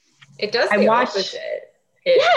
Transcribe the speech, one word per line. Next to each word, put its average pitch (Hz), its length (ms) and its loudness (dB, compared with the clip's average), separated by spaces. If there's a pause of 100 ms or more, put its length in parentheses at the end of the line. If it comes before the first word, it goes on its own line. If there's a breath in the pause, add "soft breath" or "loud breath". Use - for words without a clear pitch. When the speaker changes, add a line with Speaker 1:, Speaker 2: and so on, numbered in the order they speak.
(380 soft breath)
Speaker 1:
It 208 140 -6
does 240 180 -2
Speaker 2:
I 208 80 0
Speaker 1:
the 208 80 2
Speaker 2:
watch 233 220 2
Speaker 1:
opposite. - 640 -8 (360)
It 523 160 4 (140)